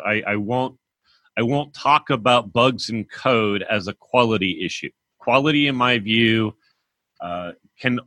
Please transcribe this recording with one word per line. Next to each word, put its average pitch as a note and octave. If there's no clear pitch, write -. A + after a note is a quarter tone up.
I, G#2+
I G#2
won't, B2
I A2+
won't C#3+
talk D3
about A#2+
bugs A#2+
in A2
code G#2+
as G2+
a G2
quality G2
issue. -
Quality, D3
in C#3
my B2
view, A2
uh, F2
can B2